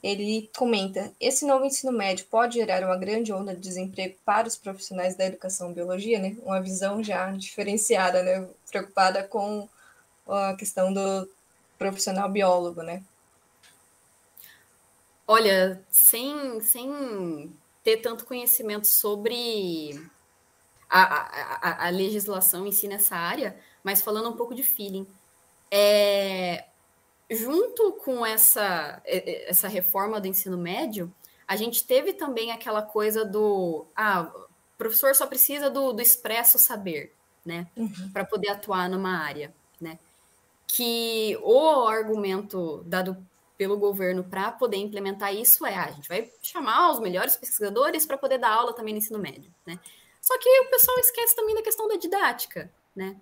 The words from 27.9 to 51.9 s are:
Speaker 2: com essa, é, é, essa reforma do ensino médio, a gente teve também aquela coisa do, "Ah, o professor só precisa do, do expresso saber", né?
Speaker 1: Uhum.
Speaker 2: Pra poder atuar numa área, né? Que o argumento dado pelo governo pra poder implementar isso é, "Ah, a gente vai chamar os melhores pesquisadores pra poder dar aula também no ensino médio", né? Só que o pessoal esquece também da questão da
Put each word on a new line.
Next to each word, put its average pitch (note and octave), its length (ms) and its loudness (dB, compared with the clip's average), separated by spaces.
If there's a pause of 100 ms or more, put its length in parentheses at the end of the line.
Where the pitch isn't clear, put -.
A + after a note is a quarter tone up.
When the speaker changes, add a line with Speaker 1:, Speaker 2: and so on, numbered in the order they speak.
Speaker 2:
com B3 200 -2
essa, G#3 800 2
é, F3+ 120 -2 (300)
é, - 40 -8
essa F3+ 160 2
reforma G3 540 -2
do F#3+ 80 -6
ensino F#3+ 280 -4
médio, F3+ 560 -6 (340)
a F#3+ 100 -2
gente A#3 280 -2
teve D4 280 2
também A#3 400 -4
aquela A3 300 -4
coisa G#3+ 420 0
do, G3 600 0 (120)
"Ah, F#3+ 360 0
o - 160 -18 (300)
professor A3+ 360 2
só C4 120 4
precisa C#4 420 0
do, C4 240 0
do G#3+ 100 -4
expresso A#3 540 4
saber", F#3+ 560 -2 (320)
né? E3+ 220 -8 (100)
Speaker 1:
Uhum. G3 360 -8
Speaker 2:
Pra G3 120 -4
poder G3+ 260 -4
atuar F#3+ 380 -2
numa F#3 300 -2
área, D3 340 -8 (280)
né? D#3+ 180 -12 (720)
Que A3+ 760 -2
o C4+ 460 6
argumento G3+ 960 -2
dado F#3 300 -4 (400)
pelo G3+ 220 0
governo F#3+ 440 0
pra G3 300 -4
poder A3+ 260 -2
implementar G3 560 -4
isso A#3+ 300 4
é, A3+ 120 -2
"Ah, F3 100 -2
a C3+ 60 -8
gente D3 160 -18
vai F#3+ 220 -4 (120)
chamar D4+ 500 2
os B3 80 -2
melhores G3+ 360 0
pesquisadores A3 680 0
pra C#4 140 -4
poder C4 200 0
dar A#3+ 140 2
aula A#3 200 2
também A3 220 -8
no G#3+ 40 -4
ensino G#3+ 200 -6
médio", C#3+ 340 -10 (120)
né? F3 140 -14 (420)
Só - 180 2
que B4 100 2 (140)
o B4+ 80 -2
pessoal B4+ 280 4
esquece A#4+ 380 2
também A4 180 0
da A4 80 0
questão A4 260 -2
da A4 80 0